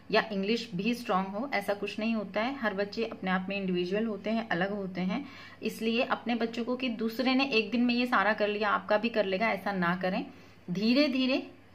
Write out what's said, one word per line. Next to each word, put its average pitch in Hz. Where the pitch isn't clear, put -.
या 208
English 202
भी 208
strong 190
हो, 208
ऐसा 202
कुछ 202
नहीं 226
होता 202
है। 262
हर 214
बच्चे 202
अपने 185
आप 185
में 196
individual 185
होते 208
हैं, 220
अलग 180
होते 185
हैं, 208
इसलिए 226
अपने 240
बच्चों 233
को 247
कि 254
दूसरे 233
ने 269
एक 214
दिन 240
में 240
ये 240
सारा 214
कर 214
लिया, 208
आपका 196
भी 233
कर 220
लेगा, 190
ऐसा 202
ना 180
करें। 185
धीरे 233
धीरे 262